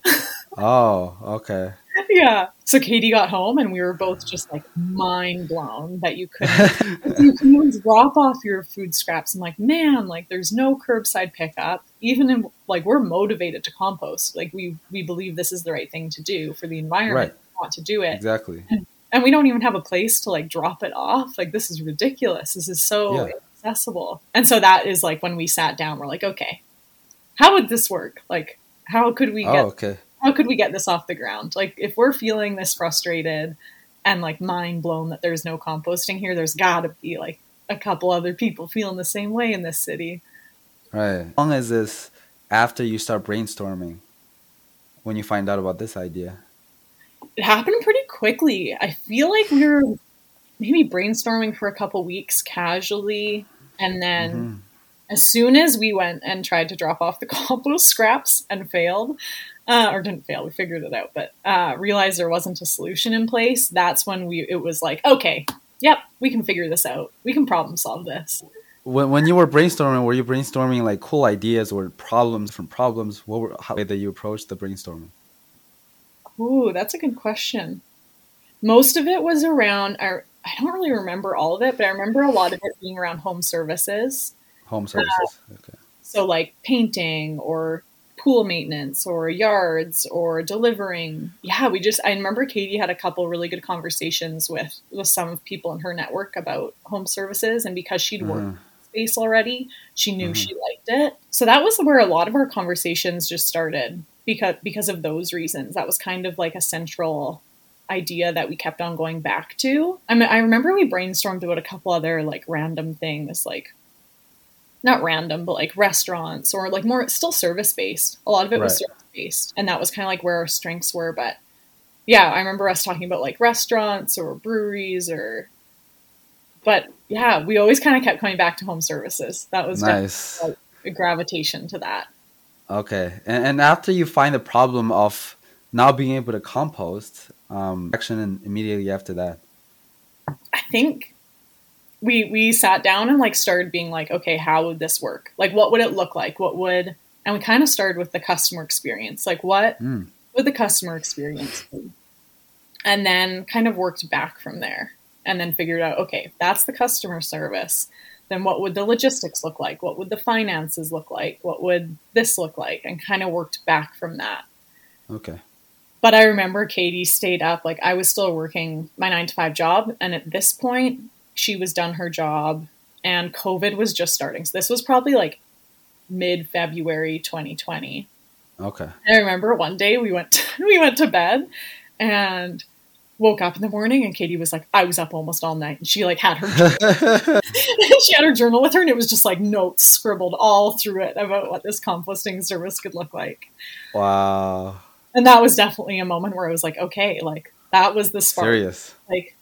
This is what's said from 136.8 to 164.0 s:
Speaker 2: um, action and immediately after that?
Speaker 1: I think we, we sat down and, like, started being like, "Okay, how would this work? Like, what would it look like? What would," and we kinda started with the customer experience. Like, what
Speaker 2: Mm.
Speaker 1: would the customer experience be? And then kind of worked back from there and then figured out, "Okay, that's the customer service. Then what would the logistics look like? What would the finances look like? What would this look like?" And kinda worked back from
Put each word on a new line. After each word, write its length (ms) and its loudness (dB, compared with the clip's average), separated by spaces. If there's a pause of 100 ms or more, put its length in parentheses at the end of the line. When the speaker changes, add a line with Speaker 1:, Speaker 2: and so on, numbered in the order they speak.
Speaker 2:
um, 440 -6
action 240 -6
and 260 -6
immediately 460 -4
after 240 -6
that? 240 -6 (1120)
Speaker 1:
I 80 -2 (100)
think 440 0 (880)
we, 240 2
we 280 2
sat 300 4
down 280 4
and, 80 6
like, 160 4
started 360 2
being 200 -4
like, 200 -6
"Okay, 260 -2
how 300 2
would 120 -6
this 240 -2
work? 340 -10
Like, 160 0
what 180 6
would 100 4
it 120 2
look 240 -4
like? 240 -6
What 160 -2
would," 400 -2 (300)
and 100 0
we 80 -6
kinda 220 4
started 320 0
with 140 -6
the 80 -4
customer 420 -2
experience. 640 -6
Like, 180 -4
what 380 2
Speaker 2:
Mm. 240 -4 (280)
Speaker 1:
would 120 2
the 60 2
customer 440 -2
experience 760 -10
be? 200 -14 (920)
And 220 2
then 380 2
kind 240 0
of 80 -2
worked 340 -4
back 300 -6
from 200 -14
there 320 -8 (320)
and 140 -4
then 140 -4
figured 300 -2
out, 160 -2
"Okay, 420 -6
that's 240 2
the 80 -4
customer 480 -2
service. 680 -6 (400)
Then 160 -4
what 180 0
would 120 -4
the 100 -2
logistics 600 0
look 160 -10
like? 220 -8
What 160 -6
would 120 -10
the 60 -4
finances 760 -4
look 200 -8
like? 320 -8
What 200 -6
would 340 -2 (180)
this 240 2
look 200 -6
like?" 260 -8
And 200 -10
kinda 240 -2
worked 360 -6
back 300 0
from 220 -10